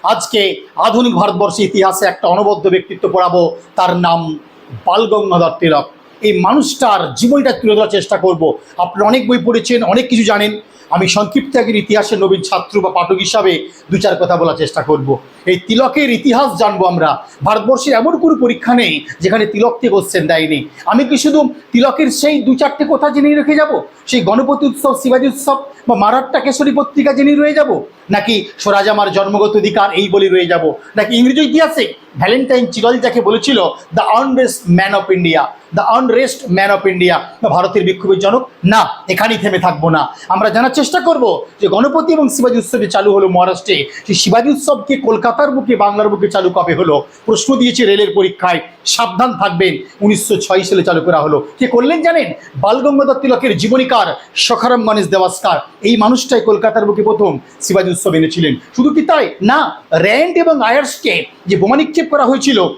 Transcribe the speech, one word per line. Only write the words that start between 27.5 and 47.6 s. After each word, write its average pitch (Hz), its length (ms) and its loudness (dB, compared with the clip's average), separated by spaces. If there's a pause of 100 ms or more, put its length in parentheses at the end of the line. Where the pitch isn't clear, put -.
যাব, 262 280 0 (280)
নাকি 202 340 0 (140)
স্বরাজ 202 300 0
আমার 208 240 0
জন্মগত 202 440 0
অধিকার 202 360 2
এই 190 160 -2
বলে 196 200 2
রয়ে 180 180 2
যাব, 160 260 0 (240)
নাকি 214 200 0
ইংরেজি 254 240 2
ইতিহাসে 302 540 0 (220)
ভ্যালেন্টাইন 247 500 0
চিরল 233 320 0
যাকে 240 220 0
বলেছিল 220 440 0 (300)
the 220 280 2
unrest 254 540 0
man 190 160 2
of 196 260 0
India, 160 240 2 (340)
the 226 240 2
unrest 233 540 -2
man 196 220 2
of 190 160 0
India, 180 260 2 (240)
বা 220 60 0
ভারতের 180 360 0
বিক্ষোভের 190 340 0
জনক? 214 300 0 (160)
না, 202 240 2 (200)
এখানেই 208 300 -2
থেমে 190 200 -2
থাকবো 165 320 0
না। 151 180 0 (200)
আমরা 196 200 0
জানার 233 220 2
চেষ্টা 302 300 0
করব 247 460 0 (140)
যে 196 80 2
গণপতি 311 440 2
এবং 302 160 2
শিবাজী 240 300 0
উৎসব 226 200 -4
যে 202 80 0
চালু 196 260 2
হলো 196 160 4
মহারাষ্ট্রে, 180 600 0 (180)
সেই 202 80 -2
শিবাজী 233 360 0
উৎসবকে 277 460 -2
কলকাতার 240 540 0
বুকে, 247 260 0
বাংলার 202 320 0
বুকে 196 200 0
চালু 185 260 0
কবে 175 200 0
হলো? 151 300 0 (220)
প্রশ্ন 220 300 0
দিয়েছে 240 300 0